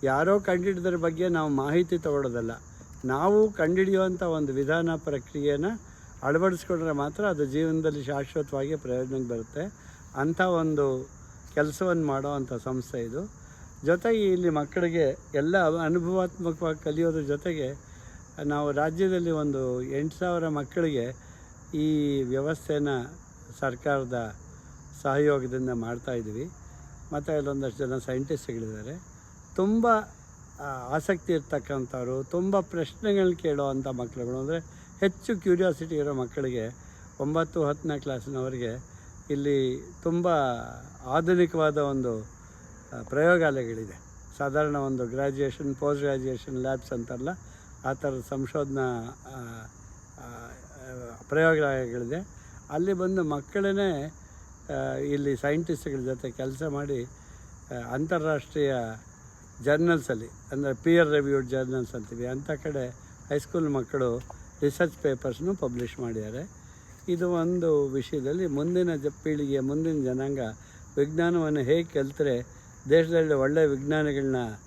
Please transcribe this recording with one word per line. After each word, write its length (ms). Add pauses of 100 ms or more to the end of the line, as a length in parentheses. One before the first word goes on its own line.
ಯಾರೋ 360
ಕಂಡುಹಿಡಿದ್ರ 560
ಬಗ್ಗೆ 340
ನಾವು 200
ಮಾಹಿತಿ 480
ತಗೊಳ್ಳೋದಲ್ಲ, 540 (540)
ನಾವು 460
ಕಂಡುಹಿಡಿಯುವಂಥ 720
ಒಂದು 300
ವಿಧಾನ 420
ಪ್ರಕ್ರಿಯೆನ 720 (580)
ಅಳವಡಿಸ್ಕೊಂಡ್ರೆ 680
ಮಾತ್ರ 360
ಅದು 180
ಜೀವನದಲ್ಲಿ 580
ಶಾಶ್ವತವಾಗಿ 720
ಪ್ರಯೋಜನಕ್ಕೆ 540
ಬರುತ್ತೆ. 440 (420)
ಅಂಥ 260
ಒಂದು 680 (440)
ಕೆಲಸವನ್ನು 520
ಮಾಡೋ 240
ಅಂಥ 240
ಸಂಸ್ಥೆ 500
ಇದು. 280 (540)
ಜೊತೆಗೆ 480
ಇಲ್ಲಿ 160
ಮಕ್ಕಳಿಗೆ 680 (180)
ಎಲ್ಲ 500
ಅನುಭವಾತ್ಮಕವಾಗಿ 1000
ಕಲಿಯೋದ್ರ 380
ಜೊತೆಗೆ 580 (680)
ನಾವು 260
ರಾಜ್ಯದಲ್ಲಿ 600
ಒಂದು 520
ಎಂಟು 340
ಸಾವಿರ 300
ಮಕ್ಕಳಿಗೆ 800 (440)
ಈ 500
ವ್ಯವಸ್ಥೆನ 640 (720)
ಸರ್ಕಾರದ 760 (680)
ಸಹಯೋಗದಿಂದ 680
ಮಾಡ್ತಾಯಿದ್ದೀವಿ. 800 (640)
ಮತ್ತು 240
ಅಲ್ಲೊಂದಷ್ಟು 420
ಜನ 180
ಸೈಂಟಿಸ್ಟ್ಗಳಿದ್ದಾರೆ. 1040 (540)
ತುಂಬ, 320 (720)
ಆ, 360
ಆಸಕ್ತಿ 380
ಇರ್ತಕ್ಕಂಥವ್ರು, 880
ತುಂಬ 360
ಪ್ರಶ್ನೆಗಳು 760
ಕೇಳೋ 300
ಅಂಥ 220
ಮಕ್ಕಳುಗಳು, 520
ಅಂದರೆ 200 (400)
ಹೆಚ್ಚು 420
ಕ್ಯೂರಿಯಾಸಿಟಿ 540
ಇರೋ 180
ಮಕ್ಕಳಿಗೆ, 640 (440)
ಒಂಬತ್ತು, 460
ಹತ್ತನೇ 340
ಕ್ಲಾಸಿನವರಿಗೆ 840 (460)
ಇಲ್ಲಿ 600 (120)
ತುಂಬ 240 (800)
ಆಧುನಿಕವಾದ 720
ಒಂದು, 440
ಆ, 800
ಪ್ರಯೋಗಾಲಯಗಳಿದೆ. 960 (380)
ಸಾಧಾರಣ 380
ಒಂದು 320
ಗ್ರ್ಯಾಜುಯೇಷನ್, 680
ಪೋಸ್ಟ್ 260
ಗ್ರ್ಯಾಜುಯೇಷನ್ 600
ಲ್ಯಾಬ್ಸ್ 320
ಅಂತಾರಲ್ಲ, 360 (560)
ಆ 80
ಥರದ 360
ಸಂಶೋಧನಾ, 960
ಆ, 400 (560)
ಆ, 280 (800)
ಪ್ರಯೋಗಾಲಯಗಳಿದೆ. 960 (420)
ಅಲ್ಲಿ 240
ಬಂದು 300
ಮಕ್ಕಳನ್ನೇ, 880 (560)
ಆ, 260
ಇಲ್ಲಿ 420
ಸೈಂಟಿಸ್ಟ್ಗಳ 600
ಜೊತೆ 320
ಕೆಲಸ 320
ಮಾಡಿ, 400
ಆ, 920
ಅಂತಾರಾಷ್ಟ್ರೀಯ 840 (880)
ಜರ್ನಲ್ಸಲ್ಲಿ, 640 (240)
ಅಂದರೆ 220
ಪೀರ್ 380
ರಿವ್ಯೂಡ್ 380
ಜರ್ನಲ್ಸ್ 460
ಅಂತೀವಿ, 300
ಅಂಥ 260
ಕಡೆ 360 (420)
ಹೈಸ್ಕೂಲ್ 400
ಮಕ್ಕಳು 480 (440)
ರಿಸರ್ಚ್ 420
ಪೇಪರ್ಸ್‌ನು 520
ಪಬ್ಲಿಷ್ 440
ಮಾಡಿದ್ದಾರೆ. 500 (600)
ಇದು 220
ಒಂದು 560
ವಿಷಯದಲ್ಲಿ 600
ಮುಂದಿನ 480
ಜ-, 180 (100)
ಪೀಳಿಗೆ, 360
ಮುಂದಿನ 440
ಜನಾಂಗ 360 (580)
ವಿಜ್ಞಾನವನ್ನು 640
ಹೇಗೆ 340
ಕಲ್ತ್ರೆ 540 (420)
ದೇಶದಲ್ಲಿ 440
ಒಳ್ಳೆಯ 320
ವಿಜ್ಞಾನಿಗಳನ್ನ 720 (320)